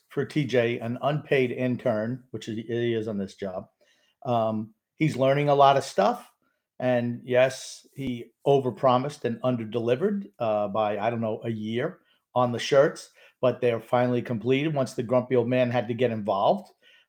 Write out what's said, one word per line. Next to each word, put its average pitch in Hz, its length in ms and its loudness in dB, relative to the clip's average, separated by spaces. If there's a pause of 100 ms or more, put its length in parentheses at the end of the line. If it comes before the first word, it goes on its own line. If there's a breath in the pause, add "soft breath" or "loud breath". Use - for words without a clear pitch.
for - 160 -6
T 147 220 -2
J, 120 340 0
an 120 220 -6
unpaid 135 500 0
intern, 123 800 -2
which 110 140 -10
he, 113 160 -8
he 117 320 -2
is 110 160 -4
on 104 80 -6
this 98 180 -6
job. 95 320 -10 (580)
Um, 110 480 -2 (220)
he's 156 220 0
learning 139 320 2
a 143 60 4
lot 139 200 8
of 135 80 0
stuff. - 480 0 (480)
And 120 460 -2
yes, 127 680 0
he 123 380 -8 (160)
overpromised 131 760 2
and 117 160 -6
underdelivered, 127 840 -2 (120)
uh, 107 300 0
by, 104 300 -2
I 107 100 -2
don't 117 100 -2
know, 113 240 -4
a 120 80 -4
year 113 480 -6 (340)
on 123 200 2
the 113 60 -4
shirts, 147 500 2 (320 soft breath)
but 123 180 0
they're 117 220 0
finally 123 400 0
completed. 131 520 -2
Once 135 200 -2
the 127 100 -4
grumpy 123 320 0
old 120 140 2
man 127 200 2
had 120 200 -2
to 123 40 -2
get 120 180 0
involved, 107 600 0 (380 soft breath)